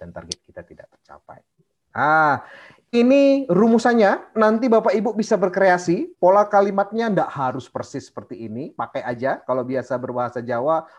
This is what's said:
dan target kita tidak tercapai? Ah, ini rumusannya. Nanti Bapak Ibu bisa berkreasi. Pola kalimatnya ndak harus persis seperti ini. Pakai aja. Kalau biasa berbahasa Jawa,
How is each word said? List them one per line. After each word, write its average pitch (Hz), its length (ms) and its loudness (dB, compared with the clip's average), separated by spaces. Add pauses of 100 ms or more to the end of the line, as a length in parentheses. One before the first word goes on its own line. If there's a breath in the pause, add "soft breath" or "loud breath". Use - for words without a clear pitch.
dan 85 80 -18
target 85 320 -16
kita - 240 -20
tidak - 240 -20
tercapai? - 560 -20 (460)
Ah, 147 560 0 (480 loud breath)
ini 277 560 4
rumusannya. 226 880 2
Nanti 220 320 2
Bapak 220 240 2
Ibu 220 240 -2
bisa 220 160 -2
berkreasi. 190 880 0
Pola 196 240 6
kalimatnya 208 640 0
ndak 170 240 -2
harus 131 320 -6
persis - 400 -12
seperti 110 400 -16
ini. 120 240 -12
Pakai 123 320 -8
aja. 123 400 -6
Kalau 127 240 -4
biasa 127 320 -6
berbahasa 123 400 -8
Jawa, 123 480 -4 (120)